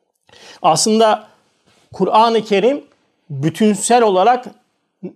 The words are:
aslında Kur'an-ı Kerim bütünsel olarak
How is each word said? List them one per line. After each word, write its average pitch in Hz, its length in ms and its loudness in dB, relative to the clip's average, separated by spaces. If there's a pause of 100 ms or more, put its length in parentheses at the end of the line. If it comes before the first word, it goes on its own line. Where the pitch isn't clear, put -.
(640)
aslında 214 640 0 (680)
Kur'an-ı 220 500 0
Kerim 214 420 -2 (460)
bütünsel 202 720 0
olarak 220 420 2 (720)